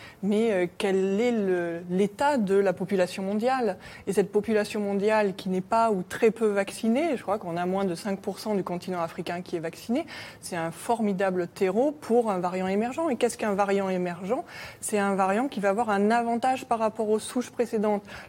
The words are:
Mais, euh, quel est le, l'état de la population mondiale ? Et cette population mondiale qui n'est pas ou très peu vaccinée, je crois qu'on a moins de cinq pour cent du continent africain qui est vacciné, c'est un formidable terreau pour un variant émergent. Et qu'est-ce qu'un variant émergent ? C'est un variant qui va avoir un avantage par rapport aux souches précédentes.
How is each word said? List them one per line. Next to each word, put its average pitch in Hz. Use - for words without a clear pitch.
Mais, 214
euh, 180
quel 196
est 240
le, 180
l'état 202
de 196
la 196
population 180
mondiale ? 214
Et 202
cette 196
population 208
mondiale 202
qui -
n'est 185
pas 226
ou 185
très -
peu 220
vaccinée, 226
je -
crois 202
qu'on 175
a 175
moins 190
de 175
cinq 196
pour 196
cent 214
du 190
continent 180
africain 175
qui 175
est 165
vacciné, 226
c'est -
un 165
formidable 190
terreau 190
pour 233
un 185
variant 185
émergent. 240
Et 254
qu'est-ce 233
qu'un 214
variant 196
émergent ? 180
C'est -
un 196
variant 196
qui 226
va 196
avoir 220
un 202
avantage 233
par 233
rapport 220
aux 214
souches -
précédentes. 214